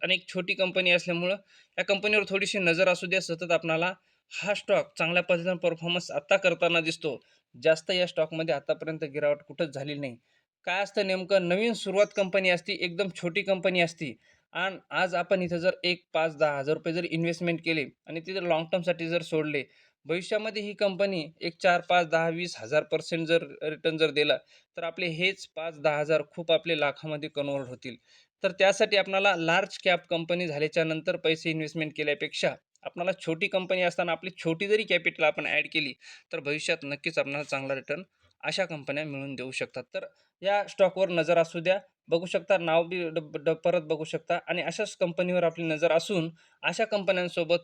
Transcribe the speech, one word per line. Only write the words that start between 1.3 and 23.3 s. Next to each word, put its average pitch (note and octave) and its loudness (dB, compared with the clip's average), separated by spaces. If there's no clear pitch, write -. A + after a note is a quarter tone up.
या F3+ -2
कंपनीवर G3+ 2
थोडीशी G3 -2
नजर F3 4
असू F3+ 0
द्या F3+ 0
सतत E3+ -4
आपणाला. E3 0
हा G3 -4
स्टॉक - 0
चांगल्या F3 0
पद्धतीनं F3+ 0
परफॉर्मन्स E3+ -2
आत्ता E3 2
करताना E3+ 2
दिसतो. D#3 -4
जास्त D#3+ 4
या F3+ 2
स्टॉकमध्ये D#3+ -2
आतापर्यंत D#3 -4
गिरावट D3 -2
कुठंच D3 -6
झाली C#3+ -6
नाही. C3 -8
काय F#3 0
असतं G3 -2
नेमकं, F#3 2
नवीन A3 2
सुरुवात G3 2
कंपनी F#3+ 2
असती, F3+ 0
एकदम F3+ -2
छोटी F3 -2
कंपनी F#3 2
असती, D#3+ -2
आणि F3+ -4
आज F3 0
आपण F3+ 2
इथं F3 -2
जर F3 2
एक F3+ 0
पाच, D#3+ 0
दहा D3 2
हजार C#3 0
रुपये D#3+ -4
जर F3 -2
इन्व्हेस्टमेंट E3 -2
केले D#3+ 0
आणि D#3+ -8
तिथे F3 -6
लाँग D#3+ 2
टर्मसाठी E3+ -2
जर E3+ 0
सोडले, D3+ -2
भविष्यामध्ये G#3 -4
ही G#3 -8
कंपनी F#3+ 0
एक E3+ -4
चार, F3 6
पाच, F3 2
दहा, E3 2
वीस E3+ -4
हजार C#3+ 0
पर्सेंट D#3+ -2
जर E3 4